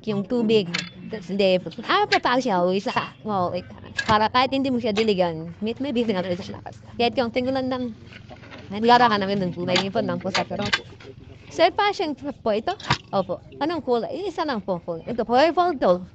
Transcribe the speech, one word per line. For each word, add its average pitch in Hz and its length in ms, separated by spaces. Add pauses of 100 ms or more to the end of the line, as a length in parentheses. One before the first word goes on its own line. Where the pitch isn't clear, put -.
(100)
Yung 202 160
tubig. 220 400 (640)
Hindi. 190 320 (240)
Ah, 403 240
pa 269 320
siya, 185 240
uwi 190 160
sa, - 400
oh, 185 320
wait. 180 80 (400)
Para 214 240
kahit 254 240
hindi 269 160
mo 240 160
siya 233 80
diligan, 180 720
may, 226 160
may 269 160
busy 226 160
na 185 160
rin 180 80
siya. - 240 (400)
Kahit 233 160
yung 233 160
tingulan 254 400
ng, 247 240 (800)
naglara 233 320
ka 214 100
namin 196 300
ng 170 80
kulay, 180 240
yun 190 160
po, - 80
ng 180 160
pusa, 185 240
pero, 185 240 (880)
Sir, 349 160
passion 359 480
fruit 269 240
po 226 80
ito? 226 240 (400)
Opo. 185 240 (240)
Anong 320 160
kulay? 247 480
Isa 349 160
lang 269 160
po, 180 240
kulay. 165 240
Ito, 226 160
purple 302 560
to. 185 240 (120)